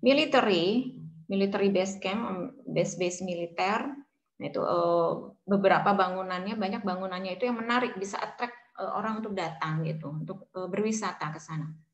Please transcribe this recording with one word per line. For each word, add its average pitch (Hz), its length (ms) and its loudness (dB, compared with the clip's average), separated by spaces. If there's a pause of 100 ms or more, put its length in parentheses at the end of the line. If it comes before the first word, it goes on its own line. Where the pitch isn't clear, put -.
Military, 233 880 4 (320)
military 196 480 2
base 196 240 2
camp, 190 640 -4
base-base 175 640 -2
militer. 185 640 -2 (480)
Nah, - 80 -8
itu, - 160 -4
eh, 170 500 4 (380)
beberapa 196 480 6
bangunannya, 185 560 0
banyak 202 320 -4
bangunannya 185 560 -4
itu 247 80 0
yang 240 80 0
menarik, 240 400 0
bisa 196 240 -6
attract, - 560 -10
eh, 190 160 -4
orang 220 320 -2
untuk 202 80 -6
datang 160 560 -2
gitu, 151 240 -6
untuk, 156 400 -8
eh, 185 160 -6
berwisata 202 640 -2
ke 156 80 -12
sana. 156 320 -6 (200)